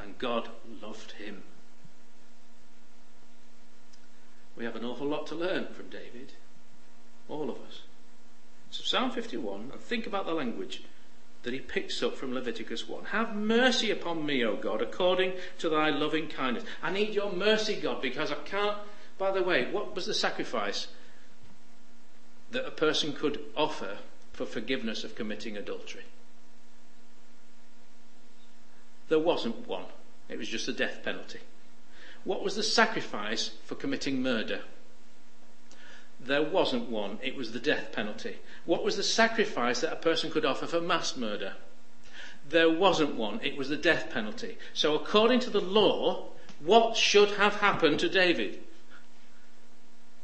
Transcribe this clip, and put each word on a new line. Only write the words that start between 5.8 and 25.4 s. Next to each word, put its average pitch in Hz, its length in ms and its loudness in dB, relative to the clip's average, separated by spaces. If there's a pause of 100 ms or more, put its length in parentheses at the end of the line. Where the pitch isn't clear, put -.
David, 120 440 -4 (960)
all 143 200 -2
of - 60 -4 (100)
us. - 180 -4 (880)
So - 120 -2
Psalm 233 280 2
fifty-one, 196 600 -2
and - 80 -6
think 233 260 -2
about 190 200 -2
the 165 80 0
language 110 500 -2 (580)
that 120 120 -2
he 135 60 -2
picks - 440 -2
up 120 140 0
from 127 160 -4
Leviticus 120 560 -4
one. 92 160 -6
"Have 208 280 0
mercy 226 560 4
upon 165 360 0
me, 135 180 2
O 104 140 2
God, 107 240 0
according 185 500 2 (280)
to 170 100 0
thy 156 200 4
loving 151 380 0
kindness." 123 380 0 (180)
I 160 80 0
need 208 240 2
your 196 160 2
mercy, 208 460 4
God, 135 240 0
because 139 280 0
I 147 60 0
can't. 208 420 0 (400)
By 190 140 2
the 190 100 2
way, 143 300 2
what 196 240 -2
was 180 100 -2
the 165 80 0
sacrifice 120 720 0 (1600)
that 127 160 -2
a 139 40 -4
person 151 420 2
could 139 260 0 (160)
offer 113 440 0 (340)
for 131 120 -2
forgiveness 113 600 -2
of - 100 -4
committing 107 400 -2